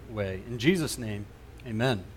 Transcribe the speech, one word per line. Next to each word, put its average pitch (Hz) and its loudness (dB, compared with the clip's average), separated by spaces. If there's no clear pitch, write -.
way. 98 -2
In 120 -4
Jesus' 156 4
name, 104 -4
amen. 110 2